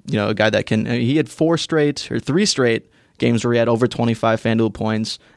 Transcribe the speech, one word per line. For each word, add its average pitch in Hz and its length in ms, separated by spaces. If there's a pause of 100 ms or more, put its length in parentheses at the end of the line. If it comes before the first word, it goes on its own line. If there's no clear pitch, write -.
you - 100
know, 104 120
a 107 60
guy 107 140
that 104 180
can, 110 200
I 117 60
mean, 120 100
he 127 160
had - 100
four 160 300
straight 147 520
or - 100
three 180 260
straight 117 400 (320)
games 117 260
where 120 80
he 120 60
had 117 100
over 117 180
twenty-five 117 540
FanDuel 113 320
points, 110 460 (180)